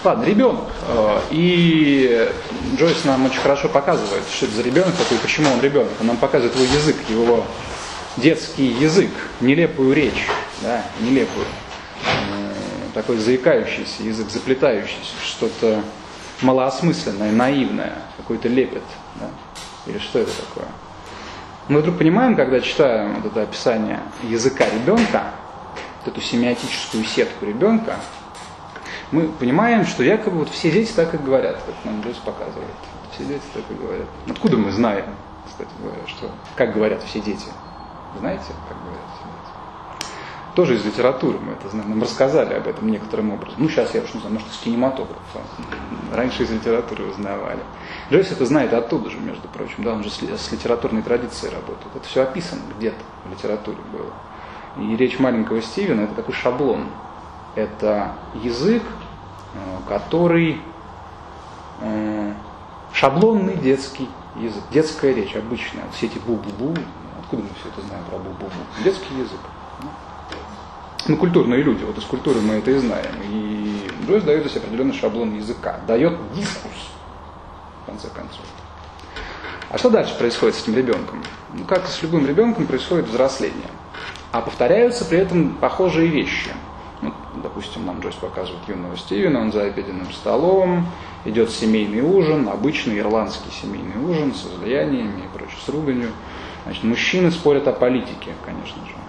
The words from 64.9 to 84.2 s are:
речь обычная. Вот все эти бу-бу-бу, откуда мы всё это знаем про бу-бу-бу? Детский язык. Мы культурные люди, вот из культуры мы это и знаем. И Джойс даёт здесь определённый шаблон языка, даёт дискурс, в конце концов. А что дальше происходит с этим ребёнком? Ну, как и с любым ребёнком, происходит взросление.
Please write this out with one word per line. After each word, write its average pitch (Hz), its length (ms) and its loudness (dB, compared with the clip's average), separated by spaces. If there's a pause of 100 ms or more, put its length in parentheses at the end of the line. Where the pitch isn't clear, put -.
речь 107 220 -2
обычная. 107 480 -6
Вот 87 120 -12
все 113 120 -2
эти 107 120 -6
бу-бу-бу, 110 560 -2 (460)
откуда 113 220 -4
мы 101 60 -8 (100)
всё 98 100 -12
это 98 180 -10
знаем 92 180 -10
про 87 120 -8
бу-бу-бу? 92 640 -10
Детский 185 320 2
язык. 107 240 -6 (1700)
Мы 151 100 4
культурные 143 440 4
люди, 131 220 2
вот - 140 -6
из - 80 -8
культуры 127 340 0
мы 107 160 2
это 107 160 2
и 139 60 6
знаем. 98 360 0 (160)
И 104 600 -4 (180)
Джойс 190 160 4
даёт 151 220 4
здесь - 120 -2
определённый 117 360 0
шаблон 110 420 0
языка, - 500 -6
даёт 131 280 4 (200)
дискурс, - 560 -8 (920)
в - 40 -14
конце - 200 -12
концов. - 380 -12 (1200)
А - 80 -2
что 254 120 6
дальше 196 280 4
происходит 117 380 4
с - 80 -6
этим 113 120 2
ребёнком? - 480 0 (300)
Ну, - 120 -8
как 180 200 2
и - 20 -4
с - 160 -6
любым 160 220 4
ребёнком, 170 420 4
происходит 135 400 0
взросление. 120 600 0 (640)